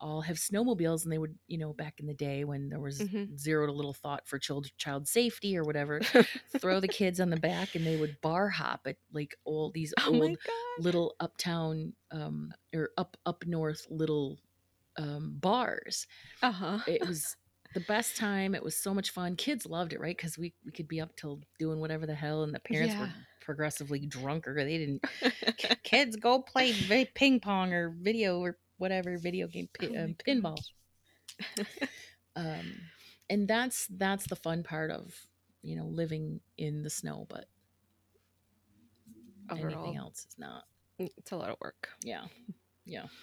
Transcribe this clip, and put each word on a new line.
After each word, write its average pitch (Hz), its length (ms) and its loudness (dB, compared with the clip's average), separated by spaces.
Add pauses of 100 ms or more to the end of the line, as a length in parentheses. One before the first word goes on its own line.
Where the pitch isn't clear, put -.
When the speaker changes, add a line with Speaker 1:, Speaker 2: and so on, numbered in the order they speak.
Speaker 1:
all 156 200 -2
have 160 160 -2
snowmobiles, 175 680 2
and 165 100 -2
they 156 60 0
would, 156 280 -4
you 175 120 -4
know, 151 140 -4
back 151 260 -8
in 147 80 -6
the 151 80 -4
day 143 300 -2
when 139 240 -4
there 143 120 -4
was 139 200 -4
Speaker 2:
Mm-hmm. 202 360 -2
Speaker 1:
zero 151 300 4
to 143 60 -2
little 143 200 -4
thought 143 340 -6
for 139 120 -4
child, 139 280 -4 (100)
child 143 300 -4
safety 220 500 2
or 165 80 2
whatever, 151 360 0
Speaker 2:
<laughs> - 480 6 (120)
Speaker 1:
throw 185 200 4
the 190 80 2
kids 185 320 2
on 180 100 4
the 160 60 4
back, 175 380 0
and 165 120 2
they 160 100 2
would 151 240 -2
bar 180 280 2
hop 156 380 -2
at, 147 100 -6 (160)
like, 147 320 -4
old, 156 300 -2
these 160 220 -2
Speaker 2:
Oh - 160 6
my 156 160 8
Speaker 1:
old 170 140 -2
Speaker 2:
God. - 100 -2 (240)
Speaker 1:
little 170 440 2
uptown, 165 720 -2 (180)
um, 151 420 -6 (220)
or 156 220 0
up, - 280 -4
up 170 220 -4
north 160 440 0
little, 151 480 2 (580)
um, 147 420 -4
bars. - 680 0 (340)
Speaker 2:
Uh-huh. 196 440 2
Speaker 1:
It 302 220 2
was 160 300 -4 (360)
the 185 80 -2
best 214 360 0
time. 196 380 2
It - 80 -4
was - 140 -4
so 196 160 0
much 196 180 0
fun. 180 260 -2
Kids 277 300 -2
loved 165 260 -2
it, - 80 -4
right? 170 160 -2
'Cause 165 200 -6
we, 170 160 -6 (120)
we - 60 -12
could 160 180 -8
be 160 120 -2
up 160 160 -8
till 147 240 -8 (180)
doing 160 200 0
whatever 156 280 -2
the 151 80 -2
hell, 151 280 0
and 151 120 -2
the - 60 -6
parents 208 380 2
were 208 80 -4
Speaker 2:
Yeah. 170 120 -10 (220)
Speaker 1:
progressively 147 640 -2
drunker. 139 580 -2
They 160 140 0
didn't, 143 260 0 (160)
Speaker 2:
<laughs> - 360 2
Speaker 1:
"K-, - 120 -2 (140)
kids, 233 340 4
go 247 260 6
play 254 300 2
vi-, 202 420 4
ping 269 260 8
pong 190 320 2
or 170 180 2
video 185 500 2
or 180 180 -2 (180)
whatever, 185 420 0
video 175 300 0
game, 175 240 -8
pi-, - 140 -4
Speaker 2:
Oh 233 80 -4
my 165 160 -2
Speaker 1:
um, 165 40 -6 (100)
Speaker 2:
gosh. - 20 2
Speaker 1:
pinball." 190 380 0 (920)
Speaker 2:
<laughs> - 320 -4 (460)
Speaker 1:
Um, 170 560 -6 (380)
and 202 180 4
that's, 233 400 0
that's 196 400 0
the 185 80 -2
fun 165 280 -2
part 160 280 -4
of, - 240 -10 (460)
you 160 140 -8
know, 160 120 -4
living 160 540 -2 (160)
in 151 260 -4
the 151 60 -6
snow, - 400 -6
but - 200 -14 (2000)
Speaker 2:
Overall, 170 60 -4
Speaker 1:
anything 156 380 -6
else - 340 -10
is - 80 -20
not. 65 280 -14 (340)
Speaker 2:
mm, 185 180 -4
it's - 140 -18
a 190 60 -6
lot 127 140 -4
of - 100 -8
work. - 280 -10 (140)
Speaker 1:
Yeah. 80 240 -8 (580)
Yeah. 123 220 -12 (140)